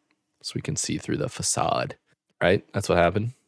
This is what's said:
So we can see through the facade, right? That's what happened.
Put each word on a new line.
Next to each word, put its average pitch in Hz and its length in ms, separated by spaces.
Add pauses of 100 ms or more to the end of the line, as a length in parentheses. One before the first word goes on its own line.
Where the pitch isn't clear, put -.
(420)
So - 140
we - 60
can - 140
see - 220
through - 200
the - 120
facade, - 680 (440)
right? 90 220 (100)
That's - 160
what 87 80
happened. 98 360 (140)